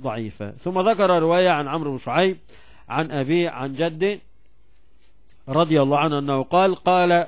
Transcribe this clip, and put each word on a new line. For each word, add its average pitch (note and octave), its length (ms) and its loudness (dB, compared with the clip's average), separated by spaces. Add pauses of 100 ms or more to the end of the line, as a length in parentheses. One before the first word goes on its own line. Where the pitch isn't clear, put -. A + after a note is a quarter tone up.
ضعيفة. A2 500 -8
ثم F3+ 280 -6
ذكر F#3 400 2
رواية F3 300 2
عن D3 180 0
عمرو D3 240 -6
بن C3 60 -6
شعيب F3 400 -2 (520)
عن C#3+ 220 -4
أبيه D3+ 380 -2
عن C3+ 240 -8
جده E3 460 -4 (1300)
رضي D#3 320 2
الله C#3 160 2
عنه D3 220 0
أنه C#3 240 -2
قال: F#3 320 2
"قال F3+ 520 2